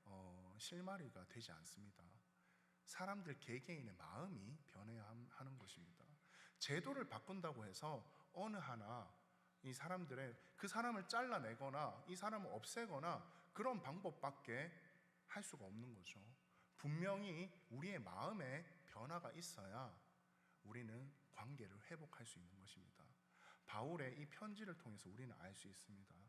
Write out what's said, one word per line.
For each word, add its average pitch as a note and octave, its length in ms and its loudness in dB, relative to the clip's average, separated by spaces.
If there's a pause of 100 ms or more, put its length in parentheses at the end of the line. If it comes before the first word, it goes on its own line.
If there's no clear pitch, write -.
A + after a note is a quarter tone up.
어, F#2 540 -8
실마리가 F3 680 -2
되지 A2+ 240 -6
않습니다. F2+ 500 -10 (840)
사람들 F#3 560 0
개개인의 C3 540 0
마음이 A2 720 -2
변해야 G#2+ 420 -6
함-, A#2 220 -8
하는 C3+ 280 -6
것입니다. F#2 460 -12 (540)
제도를 A#3+ 500 6
바꾼다고 D#3 560 0
해서 A#2+ 400 0 (280)
어느 G#3 240 2
하나 B2 540 -2 (520)
이 C3 100 -2
사람들의, C3+ 640 0 (200)
그 G3 120 0
사람을 A3 400 4
잘라내거나 C#3 1000 4
이 F#3 80 0
사람을 G3+ 360 2
없애거나 D3+ 920 2 (120)
그런 A3 260 6
방법밖에 C#3+ 920 2 (580)
할 G#3 140 0
수가 C3+ 220 -4
없는 A2+ 300 -4
거죠. F#2+ 260 -8 (560)
분명히 F3+ 760 6 (200)
우리의 D3+ 300 2
마음에 C3+ 640 2 (220)
변화가 D3 460 -2
있어야 A2+ 640 -4 (680)
우리는 A#2+ 460 -4 (220)
관계를 A2 480 -6 (100)
회복할 D#3 360 -6
수 - 120 -8
있는 F2+ 200 -14
것입니다. F#2 460 -14 (640)
바울의 C3+ 540 2
이 D3 60 -2
편지를 G#3 500 -4
통해서 A2 320 -8
우리는 A#2 320 -4
알 G2+ 140 -4
수 G#2+ 140 -8
있습니다. G2 460 -12 (140)